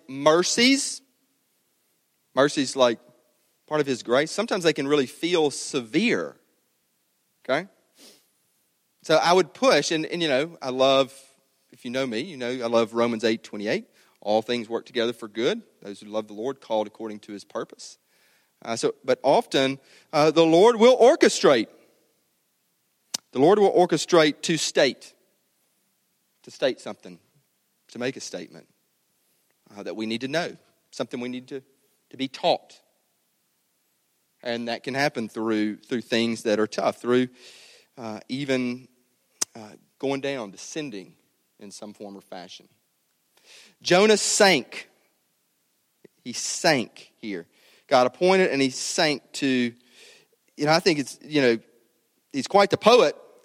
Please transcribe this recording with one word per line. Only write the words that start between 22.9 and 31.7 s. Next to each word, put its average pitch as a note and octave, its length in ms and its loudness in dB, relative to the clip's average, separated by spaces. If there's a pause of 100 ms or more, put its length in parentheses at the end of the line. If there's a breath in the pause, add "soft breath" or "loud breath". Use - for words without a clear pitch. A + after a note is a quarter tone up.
The A#2+ 80 -4
Lord F3 180 6
will G3 140 4
orchestrate E3 720 2
to E3 160 -2
state, - 560 -2 (1300)
to - 80 -20
state C3 300 -4
something, G2 380 -16 (720)
to A#2 100 -16
make C3 180 -6
a - 40 -14
statement, - 460 -14 (1080)
uh, G2+ 80 -14
that F#2 120 -10
we A2 100 -6
need A2+ 160 -6
to C3 60 -6
know, D#3 300 -6 (340)
something B2+ 300 -10
we B2 80 -8
need B2+ 180 -12
to, C3+ 160 -14 (460)